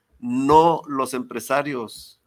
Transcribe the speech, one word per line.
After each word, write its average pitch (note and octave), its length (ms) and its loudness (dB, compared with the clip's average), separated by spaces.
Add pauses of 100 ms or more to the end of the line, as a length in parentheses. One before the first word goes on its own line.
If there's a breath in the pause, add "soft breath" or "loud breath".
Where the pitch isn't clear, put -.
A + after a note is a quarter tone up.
(180)
no D3 720 4
los C3+ 260 -6
empresarios. B2 1120 -6